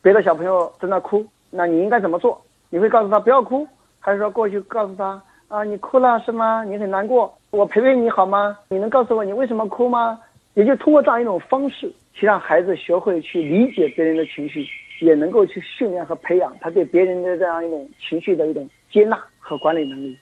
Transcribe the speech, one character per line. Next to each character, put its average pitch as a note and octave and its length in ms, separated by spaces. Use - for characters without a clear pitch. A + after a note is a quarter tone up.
别 F#3+ 120
的 G#3 100
小 F3+ 100
朋 D#3+ 140
友 F#3 340
在 F#3 60
那 F#3 140
哭， G#3 260
那 F3+ 160
你 E3 140
应 G3 80
该 A#3 100
怎 F#3+ 100
么 E3 80
做？ A3+ 240
你 E3+ 80
会 G#3+ 100
告 A3+ 140
诉 G3+ 80
他 G#3 80
“不 G3+ 100
要 C4 140
哭”， C4+ 240
还 - 140
是 G3+ 60
说 G#3 120
过 A3 180
去 G3+ 120
告 G#3 260
诉 F#3+ 80
他 G3 260
“啊， G#3+ 160
你 G#3 140
哭 C4 200
了 B3 220
是 A#3 100
吗？ A3+ 320
你 G#3 160
很 G#3 100
难 G3 160
过， A#3 320
我 G3+ 160
陪 G#3 140
陪 C4 160
你 A#3 120
好 G3+ 160
吗？ G3+ 320
你 F#3+ 100
能 G#3 100
告 B3 160
诉 A3+ 120
我 A3 80
你 G3 80
为 B3 160
什 A3+ 80
么 A3 120
哭 B3 200
吗？” A#3 280
也 G#3 100
就 A3 120
通 D4+ 160
过 D4 100
这 - 80
样 A#3+ 100
一 A#3+ 40
种 G3 160
方 C4+ 180
式， G3+ 240
去 - 120
让 G3+ 140
孩 E3 240
子 F3+ 140
学 F3 200
会 F3+ 240
去 E3 220
理 F3+ 320
解 D#3+ 140
别 E3 160
人 D#3+ 120
的 D#3+ 100
情 D3 220
绪， D3 160
也 E3 160
能 D3+ 120
够 D3+ 160
去 D#3 160
训 A3 300
练 F3 160
和 E3 80
培 F3 240
养 F3 220
他 E3 100
对 F3 140
别 F3 180
人 F#3 180
的 F3+ 160
这 E3+ 80
样 E3+ 220
一 - 20
种 D3+ 300
情 - 220
绪 F#3 160
的 D3+ 100
一 D#3 80
种 C#3 160
接 G#3 100
纳 G#3+ 180
和 - 180
管 D#3 160
理 D#3+ 160
能 C3+ 100
力。 C3+ 220